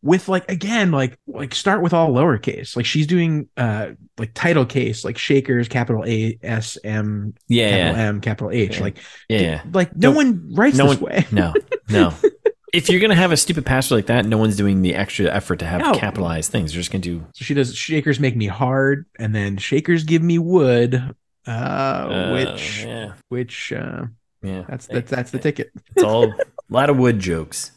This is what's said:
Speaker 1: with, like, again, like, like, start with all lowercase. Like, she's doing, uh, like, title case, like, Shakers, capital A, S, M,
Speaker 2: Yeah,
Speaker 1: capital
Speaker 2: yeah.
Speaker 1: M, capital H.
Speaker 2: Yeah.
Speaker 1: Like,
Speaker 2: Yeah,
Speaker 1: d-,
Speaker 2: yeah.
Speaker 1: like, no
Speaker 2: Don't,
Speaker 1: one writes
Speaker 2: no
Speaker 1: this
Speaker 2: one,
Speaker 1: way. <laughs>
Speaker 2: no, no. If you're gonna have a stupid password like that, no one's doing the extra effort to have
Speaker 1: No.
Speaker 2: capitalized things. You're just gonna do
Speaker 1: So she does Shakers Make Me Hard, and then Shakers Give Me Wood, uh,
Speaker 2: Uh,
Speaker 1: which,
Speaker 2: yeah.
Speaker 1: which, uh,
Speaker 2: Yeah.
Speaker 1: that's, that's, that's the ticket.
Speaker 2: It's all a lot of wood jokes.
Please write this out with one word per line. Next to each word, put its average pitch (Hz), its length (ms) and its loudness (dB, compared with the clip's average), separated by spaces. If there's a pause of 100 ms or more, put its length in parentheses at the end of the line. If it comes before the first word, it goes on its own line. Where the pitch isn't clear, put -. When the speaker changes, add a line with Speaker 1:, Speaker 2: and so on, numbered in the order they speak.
Speaker 1:
with, 180 260 2
like, 185 200 0
again, 196 420 0
like, 131 260 0 (100)
like, - 280 -10
start 196 260 0
with 170 120 2
all 165 200 4
lowercase. 131 640 0
Like, 120 100 -2
she's 151 220 0
doing, 165 500 0
uh, 110 320 -2 (300)
like, 113 160 -6
title 165 300 2
case, 113 380 -2
like, - 140 -6
Shakers, 131 500 2
capital 117 380 0
A, 113 380 -2
S, 113 400 -6
M, 107 500 -4 (140)
Speaker 2:
Yeah, 117 240 2
Speaker 1:
capital 87 260 2
Speaker 2:
yeah. 110 120 0
Speaker 1:
M, 104 120 -4
capital 107 300 -4
H. 104 260 -2
Speaker 2:
Yeah. 101 60 -4
Speaker 1:
Like, 87 140 -6 (300)
Speaker 2:
Yeah, 110 120 0
Speaker 1:
d-, 92 60 4
Speaker 2:
yeah. 78 160 -4 (120)
Speaker 1:
like, 180 220 2
no 214 180 6
Speaker 2:
Don't, - 20 4
Speaker 1:
one 214 400 0
writes 233 220 4
Speaker 2:
no 139 100 4
Speaker 1:
this 139 140 4
Speaker 2:
one, - 100 -6
Speaker 1:
way. - 160 2
<laughs> - 40 -6
Speaker 2:
no, 87 220 2 (360)
no. 98 240 4 (600)
If 170 160 0
you're 180 100 4
gonna 208 160 4
have 180 160 4
a 151 60 2
stupid 156 280 -2
password 131 340 2
like 98 80 -2
that, 117 180 2
no 110 120 0
one's 107 200 2
doing 98 240 2
the 90 120 2
extra - 340 -2
effort - 320 -2
to - 60 -6
have 82 140 -2
Speaker 1:
No. 294 140 2
Speaker 2:
capitalized 85 580 -2
things. 80 240 -4
You're 87 60 -6
just 87 100 -8
gonna 98 100 -4
do 85 320 -8
Speaker 1:
So - 120 -14
she 147 80 -4
does 127 220 0
Shakers 151 440 -2
Make 127 160 0
Me 110 120 0
Hard, 135 580 0 (120)
and 110 160 -4
then 101 240 -2
Shakers 156 460 0
Give 160 180 2
Me 170 160 2
Wood, 131 580 4 (520)
uh, - 20 -12
Speaker 2:
Uh, 127 840 -4
Speaker 1:
which, 101 500 -4
Speaker 2:
yeah. 113 300 -12 (160)
Speaker 1:
which, 123 420 -8
uh, - 320 -8 (400)
Speaker 2:
Yeah. 95 240 -8
Speaker 1:
that's, 127 200 -10
that's, 120 220 -6
that's 123 220 -6
the 131 80 -6
ticket. - 320 -4 (240)
Speaker 2:
It's 127 80 4
all 113 220 4
a 107 100 -2 (340)
lot 131 200 2
of 139 80 4
wood 120 220 4
jokes. 82 580 -6